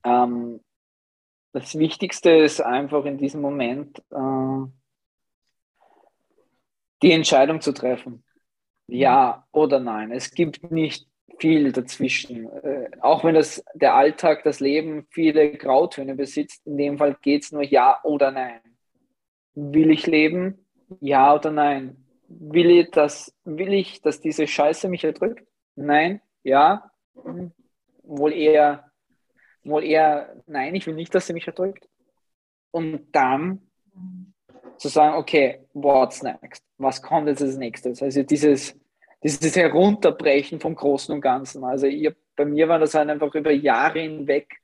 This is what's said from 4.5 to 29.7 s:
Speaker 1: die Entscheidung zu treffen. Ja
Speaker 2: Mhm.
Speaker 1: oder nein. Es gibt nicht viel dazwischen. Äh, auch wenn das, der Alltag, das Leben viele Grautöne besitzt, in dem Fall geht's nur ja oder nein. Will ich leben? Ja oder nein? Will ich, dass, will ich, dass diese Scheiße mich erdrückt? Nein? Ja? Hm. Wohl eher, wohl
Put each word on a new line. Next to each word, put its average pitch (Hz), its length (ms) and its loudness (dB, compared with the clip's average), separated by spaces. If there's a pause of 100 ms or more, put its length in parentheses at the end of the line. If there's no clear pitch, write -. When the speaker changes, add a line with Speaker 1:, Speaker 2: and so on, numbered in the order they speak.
Speaker 1:
die 180 100 6
Entscheidung 156 500 2
zu 139 120 -4
treffen. 123 500 -8 (640)
Ja 127 500 2
Speaker 2:
Mhm. - 220 -4
Speaker 1:
oder 139 200 2
nein. 110 320 -8
Es 127 200 -10
gibt 170 400 -6
nicht 160 360 -4 (320)
viel 151 320 2
dazwischen. 123 800 -6 (140)
Äh, 135 260 -8 (120)
auch 156 220 2
wenn 165 120 4
das, - 280 0 (100)
der - 220 4
Alltag, 156 480 2
das 147 160 -2
Leben 151 500 -4
viele 151 420 2
Grautöne 135 640 -2
besitzt, 139 500 -8
in 147 120 -8
dem 143 200 -2
Fall 143 240 0
geht's 143 300 -2
nur 147 120 -6
ja 135 400 4
oder 143 280 0
nein. 127 300 -10 (960)
Will 147 360 2
ich 156 160 0
leben? 165 580 0 (340)
Ja 139 360 4
oder 151 160 -4
nein? 143 540 -4 (220)
Will 170 420 0
ich, 175 220 6
dass, - 520 0
will 180 300 -6
ich, - 280 -4
dass 151 200 -4
diese 151 260 -2
Scheiße 156 400 0
mich 175 160 -6
erdrückt? 180 420 -4 (300)
Nein? 151 460 0 (220)
Ja? 151 480 2 (300)
Hm. 175 300 -14 (520)
Wohl 151 300 -2
eher, 151 580 2 (720)
wohl 151 200 -4